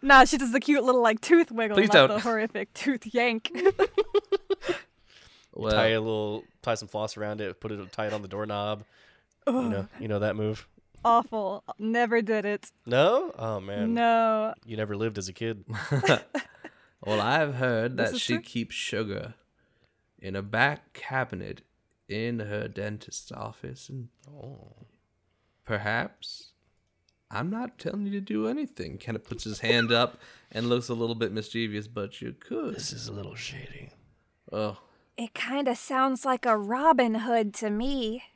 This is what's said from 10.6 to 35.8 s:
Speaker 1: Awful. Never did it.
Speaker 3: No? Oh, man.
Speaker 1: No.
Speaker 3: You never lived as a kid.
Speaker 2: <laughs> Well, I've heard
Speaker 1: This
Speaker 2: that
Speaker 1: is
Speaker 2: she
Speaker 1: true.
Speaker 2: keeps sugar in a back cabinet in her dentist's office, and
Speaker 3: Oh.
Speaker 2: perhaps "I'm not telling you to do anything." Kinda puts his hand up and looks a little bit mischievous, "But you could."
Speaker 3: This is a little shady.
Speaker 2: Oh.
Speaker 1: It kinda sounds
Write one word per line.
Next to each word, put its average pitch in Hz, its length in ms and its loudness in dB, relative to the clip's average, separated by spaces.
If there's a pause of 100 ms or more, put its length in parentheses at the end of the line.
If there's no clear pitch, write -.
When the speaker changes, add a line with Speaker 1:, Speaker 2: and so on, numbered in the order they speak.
Speaker 1:
Awful. 220 580 0 (160)
Never 226 420 2
did 214 240 0
it. 208 260 -4 (140)
Speaker 3:
No? 190 520 4
Oh, 110 240 -4
man. 214 320 -2
Speaker 1:
No. 226 600 2 (120)
Speaker 3:
You 113 100 -10
never 104 220 -4
lived 107 200 -2
as 95 120 -6
a 90 40 -14
kid. 110 360 -6
Speaker 2:
<laughs> 113 60 -8 (1300)
Well, 104 160 0
I've 139 340 2
heard 123 420 0
Speaker 1:
This 113 120 0
Speaker 2:
that - 60 -6
Speaker 1:
is - 60 -2
Speaker 2:
she 123 140 -2
Speaker 1:
true. 113 60 -4
Speaker 2:
keeps - 340 -6
sugar 104 600 -6 (800)
in 95 180 -10
a 98 60 -4
back 117 520 -2
cabinet 120 680 -6 (480)
in 113 300 -4
her 104 280 -6
dentist's 104 640 -10
office, 127 580 -12
and 127 180 -12 (200)
Speaker 3:
Oh. 139 600 -20 (760)
Speaker 2:
perhaps 110 880 -4 (760)
"I'm 135 180 -4
not 240 300 -8
telling 202 260 -6
you 196 80 -4
to 202 80 -4
do 214 260 -2
anything." 233 500 -6
Kinda 113 220 -6
puts - 240 -10
his 107 160 -8
hand 117 320 2
up 120 280 2 (320)
and 117 180 -4
looks 120 200 0
a 123 40 -2
little 117 220 -2
bit 113 160 -2
mischievous, 107 560 -6
"But 104 340 -8
you 120 180 -8
could." - 360 -6
Speaker 3:
This - 180 -8
is 110 140 -12
a 107 60 -10
little 101 220 -12
shady. - 540 -14 (600)
Speaker 2:
Oh. 104 260 -4 (400)
Speaker 1:
It 233 160 -8
kinda 254 420 -2
sounds 262 500 0